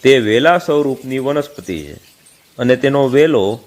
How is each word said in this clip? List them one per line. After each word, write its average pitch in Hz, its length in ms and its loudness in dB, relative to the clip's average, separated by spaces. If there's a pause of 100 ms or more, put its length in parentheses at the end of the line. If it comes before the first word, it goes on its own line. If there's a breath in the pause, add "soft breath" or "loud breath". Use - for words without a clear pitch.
તે 135 160 6
વેલા 123 400 2
સ્વરૂપની 139 600 -4
વનસ્પતિ 131 680 -6
છે 73 100 -18 (640)
અને 127 180 2
તેનો 135 320 0
વેલો 123 580 0